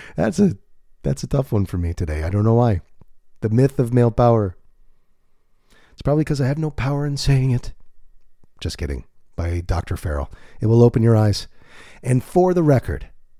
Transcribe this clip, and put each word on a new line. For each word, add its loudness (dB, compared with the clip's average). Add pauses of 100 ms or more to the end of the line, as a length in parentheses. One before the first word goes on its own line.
(160)
That's -2
a, 2 (440)
that's -4
a -6
tough -2
one 0
for -6
me -4
today. -6
I -4
don't 0
know 4
why. 2 (600)
The -4
Myth 2
of -2
Male 4
Power. 2 (1400)
It's -18
probably 0
'cause -2
I 0
have -2
no -4
power -4
in -4
saying 2
it. -4 (840)
Just -8
kidding. -8 (300)
By -4
Doctor -4
Farrell. -6 (300)
It -2
will 6
open 4
your 4
eyes. 0 (560)
And 0
for 2
the 2
record, 0 (300)